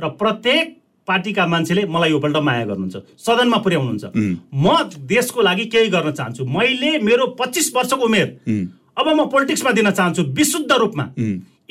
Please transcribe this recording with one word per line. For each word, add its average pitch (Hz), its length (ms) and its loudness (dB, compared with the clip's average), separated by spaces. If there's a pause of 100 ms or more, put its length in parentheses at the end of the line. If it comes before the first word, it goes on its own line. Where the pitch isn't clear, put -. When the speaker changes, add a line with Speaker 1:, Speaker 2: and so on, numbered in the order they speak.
Speaker 1:
र 156 40 -4
प्रत्येक 240 760 -2 (240)
पार्टीका 185 400 0
मान्छेले 170 380 0
मलाई 165 240 0
योपल्ट 147 280 0
माया 123 280 0
गर्नुहुन्छ, 95 300 -6 (240)
सदनमा 233 380 2
पुर्याउनुहुन्छ। 135 460 -2
Speaker 2:
उम्। 101 320 -2 (180)
Speaker 1:
म 208 360 2 (100)
देशको 226 420 -2
लागि 190 240 2
केही 226 240 2
गर्न 165 220 0
चाहन्छु। 127 340 -6
मैले 254 540 0
मेरो 240 280 4
पच्चिस 254 480 -4
वर्षको 254 300 0
उमेर 196 420 0
Speaker 2:
उम्। 104 200 -2 (300)
Speaker 1:
अब 302 220 2
म 311 60 2
पोलिटिक्समा 277 460 0
दिन 214 200 2
चाहन्छु 180 320 0
विशुद्ध 294 480 0
रूपमा। 214 320 0
Speaker 2:
उम्। 104 360 -4 (320)